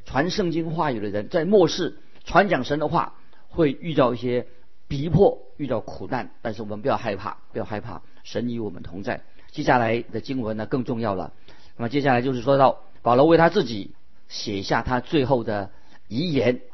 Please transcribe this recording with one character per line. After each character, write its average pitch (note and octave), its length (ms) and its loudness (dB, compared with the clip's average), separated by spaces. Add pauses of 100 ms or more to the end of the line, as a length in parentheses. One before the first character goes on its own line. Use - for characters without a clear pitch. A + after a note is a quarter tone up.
传 C#3+ 260 0
圣 F#3+ 180 0
经 D#3+ 220 -2
话 D#3+ 200 0
语 A#2 80 -2
的 G#2 100 -4
人， G#2 200 -4
在 E3 160 0
末 F#3 220 8
世 D3+ 320 -2 (240)
传 F#3+ 260 4
讲 C#3+ 140 2
神 D3 160 0
的 D3+ 80 0
话， D3+ 260 0 (360)
会 D3 300 2
遇 E3 140 -6
到 B2+ 220 4
一 - 20 -8
些 A#2+ 300 -2 (400)
逼 C#3+ 220 -4
迫， E3 340 6 (140)
遇 D3 100 -6
到 A#2 140 0
苦 - 260 -8
难， A2+ 240 -4 (100)
但 A2+ 140 -4
是 A2+ 80 -8
我 G#2+ 40 -8
们 G#2 140 -6
不 G#2 60 -2
要 A2+ 100 2
害 G#2 180 -2
怕， F#2 220 -8 (140)
不 A#2 80 -4
要 G2+ 60 -4
害 G#2 140 -4
怕， G#2 220 -8 (220)
神 A#2+ 260 -4
与 A#2 100 -4
我 G#2 120 -4
们 F2 100 -10
同 F2 220 -8
在。 G#2 180 -4 (300)
接 D3+ 100 -6
下 C#3+ 160 4
来 A#2 240 2
的 - 180 -6
经 C3 220 -4
文 A2 160 -2
呢， G#2+ 80 -4
更 B2 180 0
重 A#2 160 -2
要 A2+ 140 0
了。 F2+ 200 -4 (460)
那 A#2 40 -2
么 A#2 60 -2
接 C#3 120 2
下 C3+ 100 4
来 B2 120 4
就 C3+ 100 0
是 B2 80 -2
说 C#3 160 4
到 C3+ 220 6 (240)
保 A#2+ 120 6
罗 C#3 120 8
为 E3 100 8
他 E3 120 8
自 F3+ 140 2
己 A2 280 -6 (360)
写 G2 360 -4
下 A#2+ 180 2
他 B2+ 180 0
最 C3+ 260 2
后 A#2+ 180 2
的 G#2 260 -4 (380)
遗 D3+ 260 -2
言， B2+ 280 2 (120)